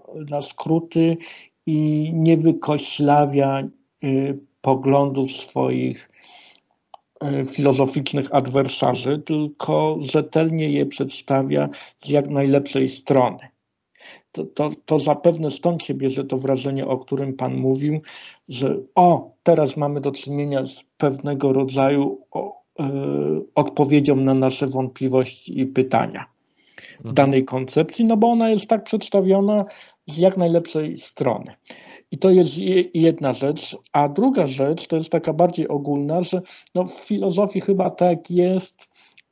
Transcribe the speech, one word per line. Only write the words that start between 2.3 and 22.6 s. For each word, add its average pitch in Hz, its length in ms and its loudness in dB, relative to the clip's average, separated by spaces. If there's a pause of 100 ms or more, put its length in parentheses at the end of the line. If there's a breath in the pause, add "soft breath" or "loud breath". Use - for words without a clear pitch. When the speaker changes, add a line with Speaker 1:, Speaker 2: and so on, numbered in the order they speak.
Speaker 1:
wykoślawia, 143 1300 2 (420)
y, 139 340 -2 (220)
poglądów 135 680 0
swoich, 131 800 -4 (1120 loud breath)
y, 139 200 -4
filozoficznych 139 920 0
adwersarzy, 131 840 0
tylko 151 800 -2
rzetelnie 156 720 0
je 143 160 0
przedstawia 135 840 -2 (320 loud breath)
z - 80 -18
jak 143 220 0
najlepszej 139 580 0
strony. 127 600 0 (840 loud breath)
To, 160 120 -8
to, 151 260 -4 (160)
to 156 120 2
zapewne 151 520 0
stąd 170 320 -4
się 139 120 -6
bierze 135 300 -4
to 135 120 -6
wrażenie, 135 500 -2
o 131 120 -4
którym 135 380 -6
pan 131 200 -6
mówił, 135 440 -2 (480 loud breath)
że 135 280 -4 (180)
o, 175 360 4 (120)
teraz 156 340 2
mamy 147 240 -4
do 139 120 -4
czynienia 143 540 -6
z - 180 -18 (120)
pewnego 139 560 0
rodzaju 135 680 0 (100)
o-, - 300 -10 (200)